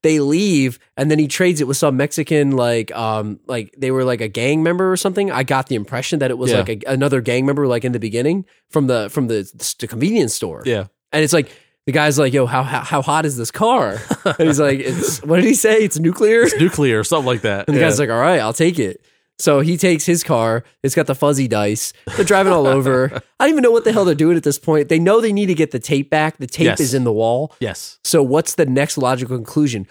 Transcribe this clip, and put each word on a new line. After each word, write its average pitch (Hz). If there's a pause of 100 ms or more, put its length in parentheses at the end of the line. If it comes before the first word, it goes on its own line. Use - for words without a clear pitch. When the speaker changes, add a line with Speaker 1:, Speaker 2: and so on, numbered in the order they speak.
Speaker 1:
They 156
leave, 147 (160)
and 139
then 156
he 147
trades 180
it 131
with 135
some 143
Mexican, 143
like, 120
um, 107
like, 117
they 131
were, 131
like, 120
a 110
gang 131
member 180
or 185
something. 196
I 131
got 131
the 131
impression 127
that 131
it 120
was, 127
Speaker 2:
Yeah. 113
Speaker 1:
like, 107
a, 131
another 135
gang 127
member, 143
like, 120
in 127
the 120
beginning 127 (260)
from 143
the, 113
from 135
the, 104 (320)
the 117
convenience 143
store. 76
Speaker 2:
Yeah. 104 (260)
Speaker 1:
And 151
it's 143
like, 156 (360)
the 139
guy's 151
like, 135
"Yo, 135
how, 127
how, 127
how 151
hot 156
is 143
this 113
car?" 196 (140)
Speaker 2:
<laughs> - (140)
Speaker 1:
And 170
he's 147
like, 139
"It's, 165
what 151
did 180
he 311
say? 220
It's 196
nuclear?" 208
Speaker 2:
It's -
nuclear 139
or 104
something 156
like 123
that. 101
Speaker 1:
And 147
the 156
Speaker 2:
Yeah. 165
Speaker 1:
guy's 151
like, 139
"All 113
right, 160
I'll 110
take 170
it." 98 (380)
So 147
he 160
takes 175
his 175
car. 113 (180)
It's 135
got 156
the 139
fuzzy 139
dice. 104 (220)
They're 190
driving 190
all 151
over. 131
Speaker 2:
<laughs> -
Speaker 1:
I 254
don't 294
even 302
know 240
what 233
the 220
hell 208
they're 170
doing 160
at 160
this 143
point. 151
They 165
know 196
they 220
need 202
to 180
get 151
the 127
tape 139
back. 156
The 131
tape -
Speaker 2:
Yes. 113
Speaker 1:
is 131
in 131
the 117
wall. 117
Speaker 2:
Yes. -
Speaker 1:
So 156
what's 139
the 160
next 139
logical 127
conclusion? 117